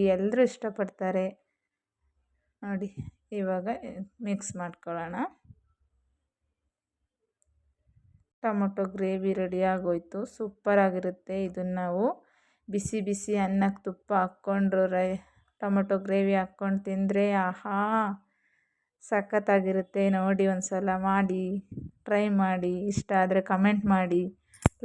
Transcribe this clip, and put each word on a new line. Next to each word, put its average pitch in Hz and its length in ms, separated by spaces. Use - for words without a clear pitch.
ಎಲ್ರೂ 208 340
ಇಷ್ಟಪಡ್ತಾರೆ. 190 760
ನೋಡಿ, 196 240
ಇವಾಗ 185 280
ಮಿಕ್ಸ್ 202 240
ಮಾಡ್ಕೊಳ್ಳೋಣ. 170 540
ಟೊಮೊಟೊ 202 400
ಗ್ರೇವಿ 190 440
ರೆಡಿ 185 220
ಆಗೋಯ್ತು, 180 480
ಸೂಪರಾಗಿರುತ್ತೆ. 190 1000
ಇದನ್ನ 185 360
ನಾವು 180 220
ಬಿಸಿ 208 400
ಬಿಸಿ 208 280
ಅನ್ನಕ್ಕೆ 196 420
ತುಪ್ಪ - 240
ಹಾಕ್ಕೊಂಡು 190 600
ರೈ-, 185 260
ಟೊಮೊಟೊ 196 360
ಗ್ರೇವಿ 196 340
ಹಾಕ್ಕೊಂಡು 196 480
ತಿಂದರೆ 196 360
ಆಹಾ, 196 320
ಸಖತ್ತಾಗಿರುತ್ತೆ. 196 920
ನೋಡಿ, 190 360
ಒಂದ್ಸಲ 185 420
ಮಾಡಿ, 185 360
ಟ್ರೈ 208 200
ಮಾಡಿ, 180 280
ಇಷ್ಟ - 200
ಆದರೆ 190 180
ಕಾಮೆಂಟ್ 202 320
ಮಾಡಿ, 180 280